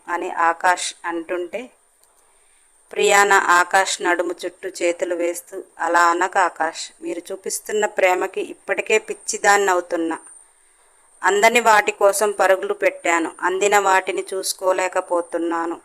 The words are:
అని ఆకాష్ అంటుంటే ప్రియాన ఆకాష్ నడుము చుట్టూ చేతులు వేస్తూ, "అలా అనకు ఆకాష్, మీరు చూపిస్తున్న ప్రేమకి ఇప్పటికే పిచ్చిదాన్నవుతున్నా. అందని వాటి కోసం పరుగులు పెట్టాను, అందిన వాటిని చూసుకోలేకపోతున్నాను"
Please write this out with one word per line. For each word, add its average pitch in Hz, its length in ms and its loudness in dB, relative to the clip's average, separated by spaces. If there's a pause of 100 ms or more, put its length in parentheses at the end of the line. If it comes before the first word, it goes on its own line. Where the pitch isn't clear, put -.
అని 170 240 -6
ఆకాష్ 170 600 0 (120)
అంటుంటే 175 640 -8 (1200)
ప్రియాన 202 420 4
ఆకాష్ 190 680 2
నడుము 175 340 -2 (100)
చుట్టూ 185 240 -12
చేతులు 175 460 -4
వేస్తూ, 175 480 -6 (160)
"అలా 170 200 0
అనకు 175 400 2
ఆకాష్, 165 640 -4
మీరు 170 180 -8 (100)
చూపిస్తున్న 208 540 -6
ప్రేమకి 185 560 -2
ఇప్పటికే - 560 -4
పిచ్చిదాన్నవుతున్నా. 185 1200 0 (1040)
అందని 214 360 4
వాటి 214 320 4
కోసం 202 400 2
పరుగులు 196 420 2
పెట్టాను, 170 580 -2 (100)
అందిన 196 380 2
వాటిని 190 440 0 (100)
చూసుకోలేకపోతున్నాను" 175 1500 -4